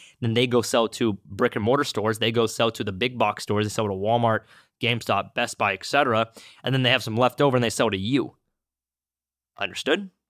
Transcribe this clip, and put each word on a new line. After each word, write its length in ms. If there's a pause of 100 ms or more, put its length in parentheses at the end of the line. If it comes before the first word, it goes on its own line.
(220)
then 140
they 100
go 160
sell 280
to 360
brick 300
and 100
mortar 180
stores, 360
they 120
go 140
sell 260
to 120
the 80
big 260
box 260
stores, 220
they 40
sell 180
to 60
Walmart, 480 (400)
GameStop, 520
Best 240
Buy, 160
et 120
cetera, 460 (320)
and 100
then 100
they 80
have 120
some 140
left 240
over 160
and 60
they 80
sell 180
to 80
you. 380 (1200)
Understood? 520 (200)